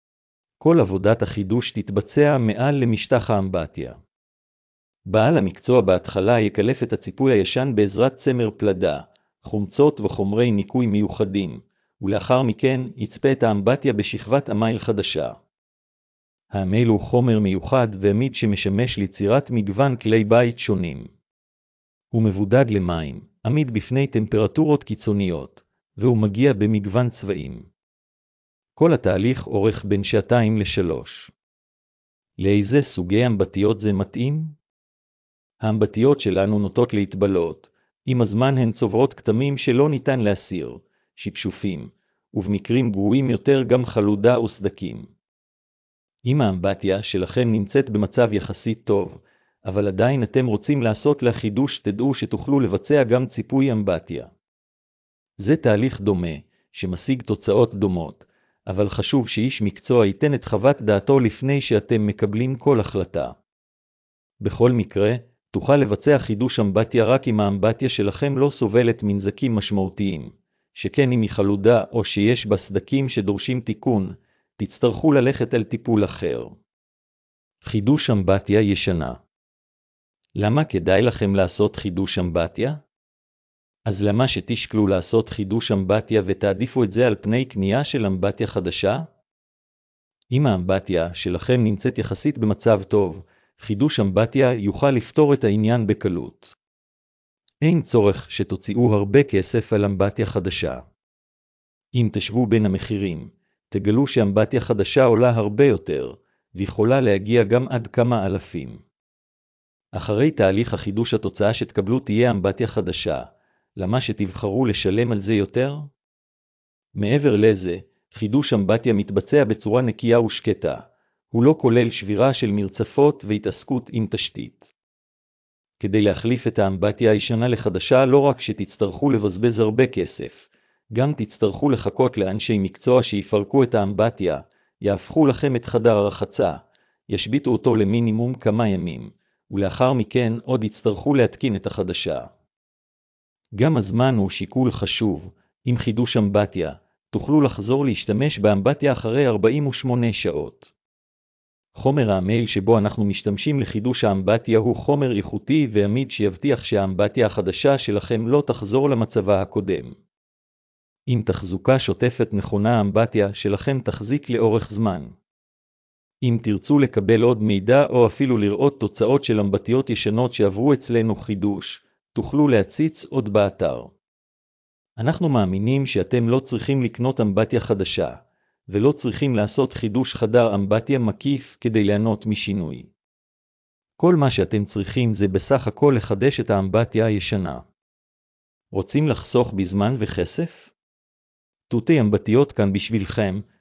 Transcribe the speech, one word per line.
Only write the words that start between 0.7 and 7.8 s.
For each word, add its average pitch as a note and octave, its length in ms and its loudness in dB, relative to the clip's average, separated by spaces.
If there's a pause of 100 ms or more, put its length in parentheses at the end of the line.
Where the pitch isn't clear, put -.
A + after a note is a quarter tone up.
עבודת G2 420 2
החידוש F#2+ 500 -2
תתבצע C3 680 0
מעל A#2+ 380 0
למשטח A#2 540 0
האמבטיה. F2+ 640 -4 (1120)
בעל A2 320 4
המקצוע A2+ 440 2
בהתחלה F#2+ 580 2
יקלף G#2+ 440 0
את - 100 -4
הציפוי C3 400 0
הישן B2 420 0
בעזרת G#2 400 2